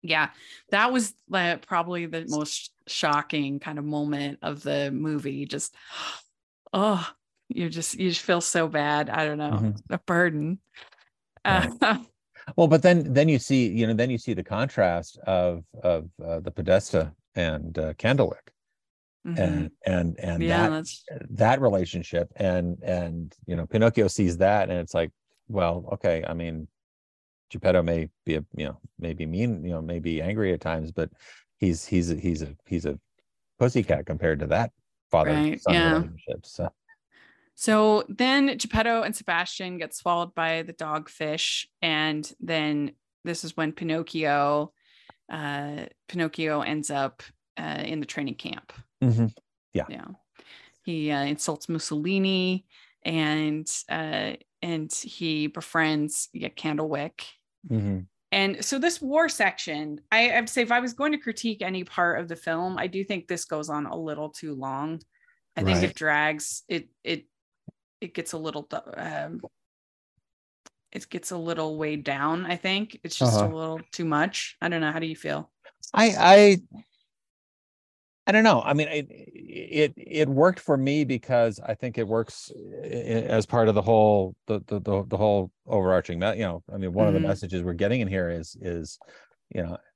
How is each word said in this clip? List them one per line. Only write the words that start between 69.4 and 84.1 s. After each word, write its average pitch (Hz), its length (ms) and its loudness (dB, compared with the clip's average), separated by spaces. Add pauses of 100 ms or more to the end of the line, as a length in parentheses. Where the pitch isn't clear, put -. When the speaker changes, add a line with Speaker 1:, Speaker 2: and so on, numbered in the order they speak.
Speaker 1:
it - 180 -14
gets - 220 -10
a 180 60 -8
little 160 400 -4
weighed 151 260 -4
down, 151 420 -2
I 175 120 -4
think. 196 460 -2
It's 165 120 -8
just 120 220 4
Speaker 2:
Uh-huh. 104 100 4
Speaker 1:
a 160 80 -2
little 160 260 -6 (120)
too 170 120 -6
much. 160 560 -2
I 170 60 -2
don't 170 140 0
know. 151 100 0
How 160 80 -4
do 160 80 -4
you 160 80 -6
feel? 151 340 -8 (440)
Speaker 2:
I, 220 260 6
I, 202 380 12 (1700)
I 196 40 4
don't 214 120 8
know. 165 220 8
I 147 80 2
mean, 147 140 2
it, 151 240 -4
it, - 840 -2
it - 340 0
worked 160 300 4
for 147 180 2
me 139 280 2
because 120 600 2
I 110 100 -2
think 123 220 -8
it 113 100 -2
works 110 440 -4 (320)
i-, - 40 -10
i-, - 400 -2
as 110 180 2
part 117 240 4
of 104 60 4
the 104 60 4
whole, 104 540 6 (120)